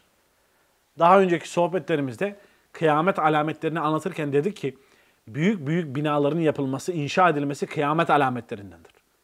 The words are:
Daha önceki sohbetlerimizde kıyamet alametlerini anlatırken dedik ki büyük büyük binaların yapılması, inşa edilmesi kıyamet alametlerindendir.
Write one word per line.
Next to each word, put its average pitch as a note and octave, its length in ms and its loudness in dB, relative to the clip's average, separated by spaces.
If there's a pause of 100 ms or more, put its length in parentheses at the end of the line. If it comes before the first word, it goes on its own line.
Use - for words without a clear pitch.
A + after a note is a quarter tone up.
(1000)
Daha F3+ 200 8
önceki F3 300 0
sohbetlerimizde E3+ 840 -2 (360)
kıyamet D#3+ 480 0
alametlerini D#3 600 0
anlatırken D#3 540 -2
dedik D#3 240 0
ki C3+ 200 -8 (500)
büyük D3+ 400 -2
büyük D#3 280 -2
binaların D3 440 0
yapılması, C#3 520 -2
inşa E3+ 380 2
edilmesi C#3+ 360 -2
kıyamet D#3+ 440 -2
alametlerindendir. A#2 800 -2 (320)